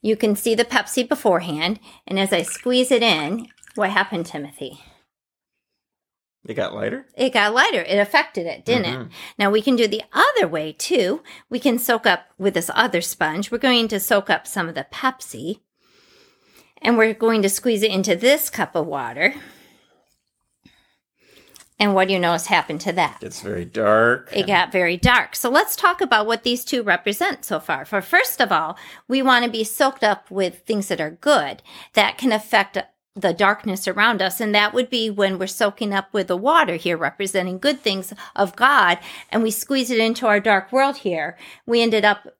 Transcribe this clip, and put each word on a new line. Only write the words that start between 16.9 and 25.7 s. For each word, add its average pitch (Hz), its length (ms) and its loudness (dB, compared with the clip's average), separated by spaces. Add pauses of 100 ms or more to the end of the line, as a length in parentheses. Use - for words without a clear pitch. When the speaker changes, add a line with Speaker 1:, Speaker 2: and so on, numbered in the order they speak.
Speaker 1:
we're 220 180 4
going 226 280 2
to 196 60 4
squeeze 208 340 0
it 214 80 2
into 190 240 0
this 254 340 2
cup - 280 -6
of 156 100 -2
water. 143 480 -4 (2500)
And 202 160 2
what 185 100 4
do 190 80 0
you 180 60 0
notice 170 260 0
happened 165 360 -2
to 180 100 -4
that? 170 300 -2
Speaker 2:
It's - 180 -14
very 95 240 -6
dark. 110 680 2
Speaker 1:
It 185 140 -2
got 180 240 2
very 180 260 0
dark. 247 380 2
So - 160 -4
let's 311 240 2